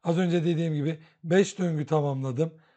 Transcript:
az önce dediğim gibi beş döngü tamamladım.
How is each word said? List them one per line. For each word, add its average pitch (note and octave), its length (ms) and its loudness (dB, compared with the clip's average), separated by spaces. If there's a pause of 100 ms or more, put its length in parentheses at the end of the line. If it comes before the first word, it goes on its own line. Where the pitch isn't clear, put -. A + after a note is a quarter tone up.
az E3+ 140 0
önce F3 280 2
dediğim E3 280 0
gibi D3+ 260 -2 (240)
beş F#3 360 2
döngü D#3+ 260 -2
tamamladım. C#3+ 680 -2 (240)